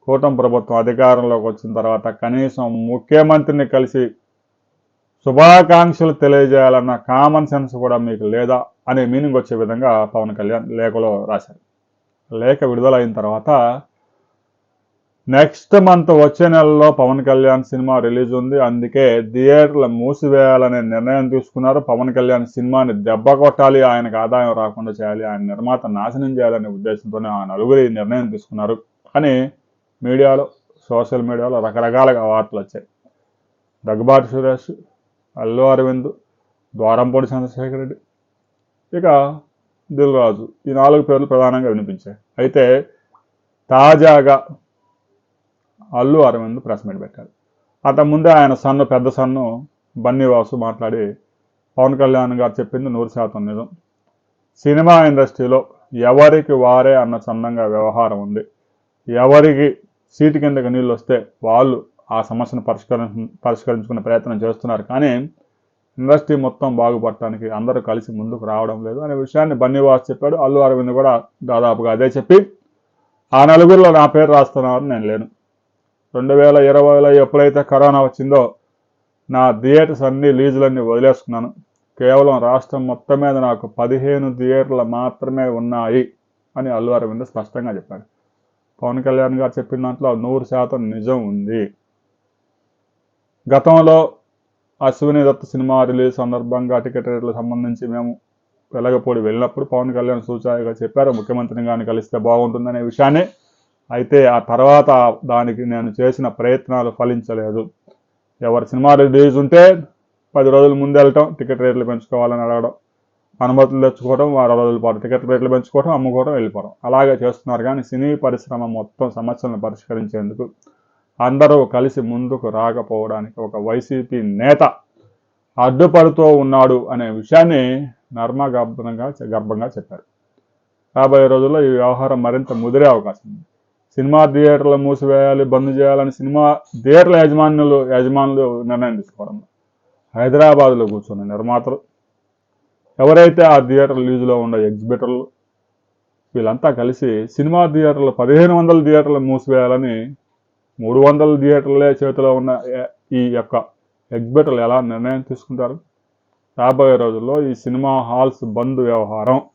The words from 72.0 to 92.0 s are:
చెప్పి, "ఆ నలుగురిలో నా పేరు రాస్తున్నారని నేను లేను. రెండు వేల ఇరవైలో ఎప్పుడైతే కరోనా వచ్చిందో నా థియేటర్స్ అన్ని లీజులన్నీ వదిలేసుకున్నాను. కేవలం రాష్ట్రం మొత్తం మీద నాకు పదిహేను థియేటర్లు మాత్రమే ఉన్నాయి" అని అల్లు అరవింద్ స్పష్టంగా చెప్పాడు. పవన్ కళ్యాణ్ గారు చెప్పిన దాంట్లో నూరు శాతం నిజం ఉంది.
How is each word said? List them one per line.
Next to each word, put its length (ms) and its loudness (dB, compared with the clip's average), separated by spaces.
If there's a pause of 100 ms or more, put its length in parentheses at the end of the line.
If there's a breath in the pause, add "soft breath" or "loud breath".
చెప్పి, 400 2 (880)
"ఆ 100 6
నలుగురిలో 460 8
నా 160 6
పేరు 260 2
రాస్తున్నారని 560 0
నేను 180 -6
లేను. 220 -6 (840)
రెండు 200 -2
వేల 220 6
ఇరవైలో 560 6
ఎప్పుడైతే 500 4
కరోనా 400 2
వచ్చిందో 520 0 (760)
నా 200 2
థియేటర్స్ 520 2
అన్ని 300 0
లీజులన్నీ 480 0
వదిలేసుకున్నాను. 680 -2 (500)
కేవలం 400 4
రాష్ట్రం 480 -4
మొత్తం 340 -4
మీద 160 -2
నాకు 300 -4
పదిహేను 720 -4
థియేటర్లు 460 -2
మాత్రమే 640 -6
ఉన్నాయి" 600 -4 (480)
అని 140 -8
అల్లు 220 -4
అరవింద్ 320 -6
స్పష్టంగా 500 -12
చెప్పాడు. 280 -18 (800)
పవన్ 200 -8
కళ్యాణ్ 360 -2
గారు 200 -4
చెప్పిన 240 -10
దాంట్లో 320 -6
నూరు 300 -6
శాతం 460 -6
నిజం 380 -6
ఉంది. 340 -6 (1900)